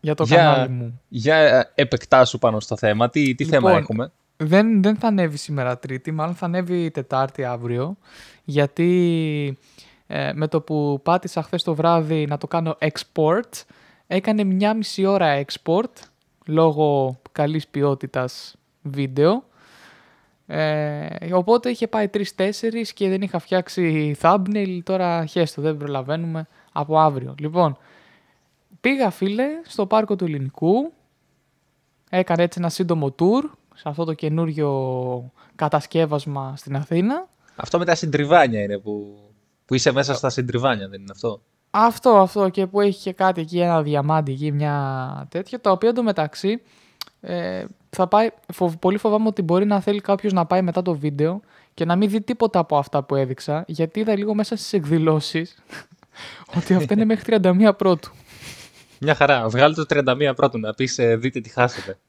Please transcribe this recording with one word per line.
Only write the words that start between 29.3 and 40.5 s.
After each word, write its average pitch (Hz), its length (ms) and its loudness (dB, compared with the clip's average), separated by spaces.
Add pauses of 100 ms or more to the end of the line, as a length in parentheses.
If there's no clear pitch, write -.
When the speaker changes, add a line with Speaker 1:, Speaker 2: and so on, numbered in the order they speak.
Speaker 1:
στο 202 200 -4
πάρκο 214 300 0
του 185 80 -6
Ελληνικού, 165 680 -2 (1160)
έκανα 180 320 0
έτσι 175 180 -2
ένα 170 80 -2
σύντομο 160 500 -2
tour 214 240 4 (320)
σε - 140 -12
αυτό 151 160 -4
το 160 80 -4
καινούριο 139 1200 -2 (220)
κατασκεύασμα 147 1000 -2
στην 139 200 -8
Αθήνα. 196 520 -2 (280)
Speaker 2:
Αυτό - 220 -2
με 175 60 0
τα 170 100 2
συντριβάνια 143 680 2
είναι 101 160 -4
που, 104 400 -10 (480)
που 131 80 -2
είσαι 131 180 2
μέσα 135 220 0
στα 131 160 -2
συντριβάνια, 120 580 -2